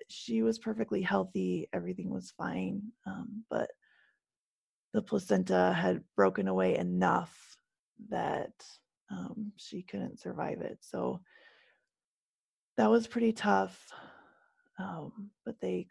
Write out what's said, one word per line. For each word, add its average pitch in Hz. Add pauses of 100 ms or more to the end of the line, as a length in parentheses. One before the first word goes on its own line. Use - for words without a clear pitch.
she 226
was 226
perfectly 214
healthy. 185
Everything 185
was 190
fine. 185 (240)
Um, 202
but - (1200)
the 214
placenta 185
had 180 (140)
broken 190
away 185
enough 180 (540)
that, - (580)
um, 196
she -
couldn't -
survive -
it. -
So - (1600)
that 220
was 226
pretty 226
tough. 196 (1000)
Um, 185 (140)
but 226
they 185